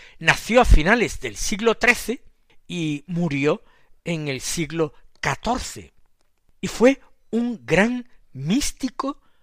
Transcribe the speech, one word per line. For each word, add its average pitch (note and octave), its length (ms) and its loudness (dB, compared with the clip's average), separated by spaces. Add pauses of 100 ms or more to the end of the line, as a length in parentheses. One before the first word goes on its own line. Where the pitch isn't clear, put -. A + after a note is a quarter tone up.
(180)
nació G3+ 420 2
a A#3 40 6
finales F3+ 560 6
del - 160 -8
siglo G#3+ 400 -2
trece B3 480 -2 (420)
y D#3 400 -6
murió E3 560 -2 (420)
en D#3 220 -6
el C3 140 -6
siglo D#3+ 540 -4 (260)
catorce, C#3+ 720 -6 (680)
y F#3+ 60 -8
fue C4 340 4 (300)
un A3+ 340 -4
gran A3+ 440 0 (240)
místico B3+ 880 -4 (220)